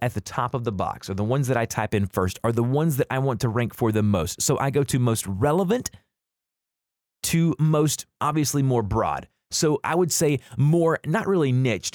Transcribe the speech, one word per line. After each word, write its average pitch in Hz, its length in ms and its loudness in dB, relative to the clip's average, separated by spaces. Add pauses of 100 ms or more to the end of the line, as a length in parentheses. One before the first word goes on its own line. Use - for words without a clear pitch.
at 123 120 -2
the 104 60 -4
top - 340 -4
of 120 100 -4
the 113 80 -4
box, - 360 -6
or 95 60 -4
the 98 80 -2
ones 127 240 0
that 127 100 0
I 113 100 0
type - 280 -4
in 101 120 2
first, 92 360 -2
are 117 80 2
the 117 140 2
ones 143 320 0
that 139 120 0
I 131 120 -2
want 135 220 -2
to 123 60 0
rank 113 240 -2
for 113 200 0
the 107 100 2
most. 98 400 0
So - 160 0
I 139 120 -2
go 143 120 0
to 139 160 0
most 123 260 0
relevant 165 680 0 (1400)
to 165 300 2
most, 156 460 2 (140)
obviously, 147 400 0
more 127 220 2
broad. 92 460 -2 (240)
So 151 320 0
I 156 100 -2
would 175 160 2
say 147 300 0 (160)
more, 160 500 4
not 190 220 -2
really 160 240 2
niched, 123 420 0